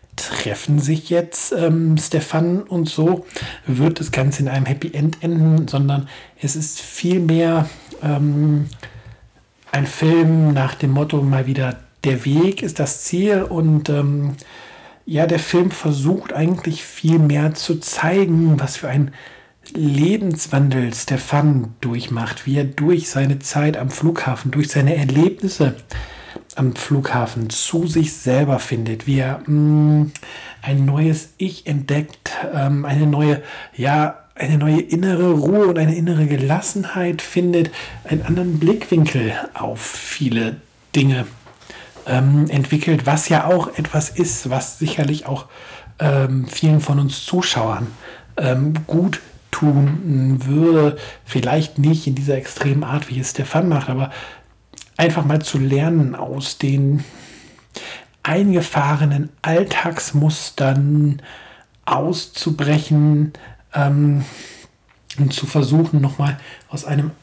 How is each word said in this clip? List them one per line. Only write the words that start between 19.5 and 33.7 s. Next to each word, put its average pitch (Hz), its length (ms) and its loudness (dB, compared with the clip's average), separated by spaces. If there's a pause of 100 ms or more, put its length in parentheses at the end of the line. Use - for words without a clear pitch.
Lebenswandel 147 1200 0
Stefan 135 840 0
durchmacht, 117 680 -6
wie 139 120 0
er 143 60 0
durch 156 460 0
seine 135 300 0
Zeit 151 360 -2
am 131 140 -4
Flughafen, 135 640 -2
durch 147 160 0
seine 139 260 2
Erlebnisse 147 800 0 (800)
am 127 220 0
Flughafen 120 760 -2
zu 165 380 -2
sich 156 240 0
selber 131 480 0
findet, 113 480 -6
wie 135 100 2
er, 131 300 -2
mm, 151 640 4 (500)
ein 139 220 0
neues 156 520 0
Ich 185 300 -6
entdeckt, 147 640 -4 (240)
ähm, 143 300 0
eine 147 220 2
neue, 147 360 2 (340)